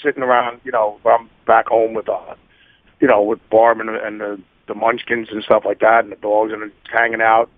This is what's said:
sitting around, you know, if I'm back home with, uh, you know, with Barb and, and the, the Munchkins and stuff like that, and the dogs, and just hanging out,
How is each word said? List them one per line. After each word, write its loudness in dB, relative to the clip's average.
sitting -4
around, 0
you -14
know, -2
if -12
I'm 2
back 4
home 0
with, -8
uh, -8
you 4
know, 4
with -2
Barb 4
and, -8
and -10
the, -10
the -10
Munchkins -4
and -10
stuff 0
like -4
that, 4
and -18
the -14
dogs, -2
and -12
just -20
hanging -2
out, 2